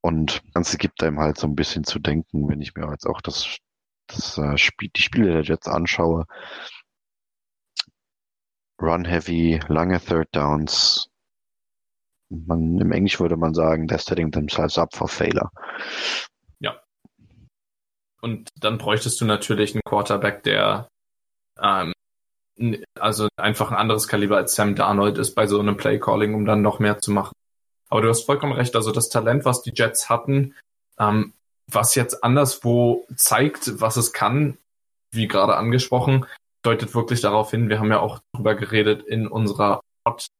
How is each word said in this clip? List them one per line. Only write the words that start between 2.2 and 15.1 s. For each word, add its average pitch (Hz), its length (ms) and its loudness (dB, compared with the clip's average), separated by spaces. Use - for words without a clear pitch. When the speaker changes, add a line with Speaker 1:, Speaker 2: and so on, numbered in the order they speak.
Speaker 1:
wenn 73 120 -2
ich 71 140 -10
mir 80 160 -8
jetzt 71 160 -8
auch - 140 -4
das, - 380 -8
das, - 280 -8
äh, 71 220 -2
Spiel, - 380 -2
die - 60 0
Spiele 104 280 2
der 80 120 2
Jets 82 260 -2
anschaue. 82 580 0
Run 85 240 0
heavy, 82 640 0
lange 85 320 2
Third 82 320 0
Downs. 76 760 0
Man, 82 520 0
im 90 100 2
Englisch 92 300 0
würde 85 160 2
man 80 180 0
sagen, 80 320 2
they're 80 180 -2
setting 80 280 -2
themselves 78 440 -2
up 82 160 0
for - 140 -4
failure. - 440 -2